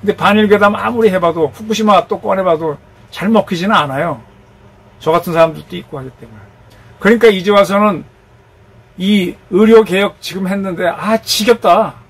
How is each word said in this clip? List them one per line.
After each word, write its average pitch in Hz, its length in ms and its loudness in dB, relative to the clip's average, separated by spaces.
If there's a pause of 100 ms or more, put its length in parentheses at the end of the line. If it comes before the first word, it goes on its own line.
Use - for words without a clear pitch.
근데 196 140 -2
반일 202 320 2
괴담 202 280 2
아무리 226 340 0
해봐도, 170 440 -2
후쿠시마 214 540 -2
또 202 120 -6
꺼내봐도 170 580 -4 (340)
잘 180 180 -6
먹히지는 202 460 0
않아요. 147 460 -4 (760)
저 160 120 -4
같은 170 220 -2
사람들도 160 440 -2
있고 - 220 -14
하기 131 100 -16 (100)
때문에. 110 200 -20 (600)
그러니까 226 280 4
이제 190 240 2
와서는 202 520 2 (920)
이 190 380 0 (160)
의료 220 320 6
개혁 190 360 -2
지금 185 280 -8
했는데 185 400 -4
아, 214 300 -2
지겹다. 220 760 0 (140)